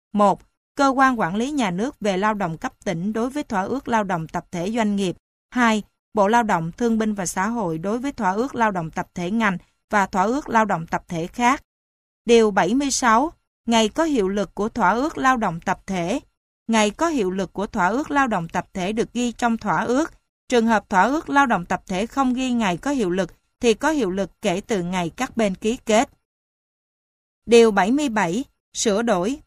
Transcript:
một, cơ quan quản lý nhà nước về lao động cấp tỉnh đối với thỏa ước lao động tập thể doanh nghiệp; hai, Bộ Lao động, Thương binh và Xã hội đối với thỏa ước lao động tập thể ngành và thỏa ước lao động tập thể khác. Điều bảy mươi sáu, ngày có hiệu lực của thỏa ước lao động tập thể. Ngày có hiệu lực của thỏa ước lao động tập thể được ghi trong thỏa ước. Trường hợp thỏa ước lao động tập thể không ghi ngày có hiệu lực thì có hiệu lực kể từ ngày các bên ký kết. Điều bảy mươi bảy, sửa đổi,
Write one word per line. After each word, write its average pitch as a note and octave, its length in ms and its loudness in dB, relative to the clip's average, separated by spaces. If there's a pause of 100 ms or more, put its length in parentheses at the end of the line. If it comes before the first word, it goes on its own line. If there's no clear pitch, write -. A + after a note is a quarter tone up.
(140)
một, G3+ 280 2 (340)
cơ C#4 120 2
quan C4 320 2
quản F#3+ 160 -2
lý B3 160 -4
nhà B3 200 -2
nước G#3 280 -4
về G3 180 -2
lao G#3+ 160 0
động F3+ 240 -4
cấp - 160 -8 (100)
tỉnh F#3+ 300 -4
đối A3+ 160 -2
với C#4+ 140 -6
thỏa G3+ 180 -4
ước A#3+ 260 -6
lao A3+ 160 0
động F3 240 -4
tập - 240 -8
thể F3+ 200 -4
doanh G#3+ 240 0
nghiệp; G3 200 -2 (360)
hai, A3+ 320 2 (300)
Bộ G3+ 140 2
Lao A#3+ 160 4
động, F3 340 -2
Thương A#3 200 0
binh G#3+ 160 0
và G3 120 -6
Xã F#3+ 220 -4
hội G#3 300 -4
đối G3 220 -4
với C#4 120 -6
thỏa G3 200 -2
ước A#3 240 -4
lao A3 160 0
động E3 200 -6
tập - 220 -8
thể F3 180 -6
ngành G#3+ 260 0 (320)
và G3+ 160 2
thỏa F#3+ 180 0
ước A#3+ 260 -2
lao A3 160 2
động E3+ 220 -4
tập F3 200 -6
thể E3+ 200 -6
khác. A#3+ 340 0 (640)
Điều A3+ 260 6
bảy F#3+ 220 2
mươi C#4 180 0
sáu, B3 420 2 (320)
ngày A3+ 240 4
có D4+ 140 -2
hiệu B3+ 260 2
lực G3 260 -4
của G3+ 140 -4
thỏa F3+ 200 0
ước B3+ 280 0
lao C4 200 2
động F3+ 240 -4
tập F#3 240 -4
thể. F#3+ 340 -4 (480)
Ngày G#3+ 220 2
có D#4 180 -2
hiệu A#3+ 240 0
lực F#3+ 220 -4
của G3 140 -6
thỏa F3+ 200 0
ước B3+ 240 -2
lao C#4 160 2
động F3+ 220 -4
tập - 240 -6
thể F#3 180 -4
được G#3+ 220 -4
ghi A#3+ 180 -2
trong A3+ 260 -2
thỏa F#3 260 -2
ước. C4 300 -2 (360)
Trường A#3 180 2
hợp A3 220 0
thỏa F#3+ 140 4
ước D4 260 -2
lao C#4 160 4
động G3 200 0
tập F#3 220 -4
thể F#3+ 180 -4
không B3+ 280 0
ghi B3+ 180 -2
ngày G#3+ 260 0
có - 140 -4
hiệu A#3+ 180 0
lực F3+ 220 -2 (280)
thì A#3 140 4
có C#4 160 0
hiệu C4 220 0
lực F#3+ 200 -4 (100)
kể G3+ 200 -2
từ G3 220 -2
ngày F3 260 -2
các - 280 -8
bên G3+ 180 0
ký G#3+ 300 -2
kết. A3 240 2 (1400)
Điều A3+ 260 8
bảy G3 200 2
mươi C#4+ 180 0
bảy, G#3+ 340 -2 (300)
sửa G#3 280 -2
đổi, A3+ 460 0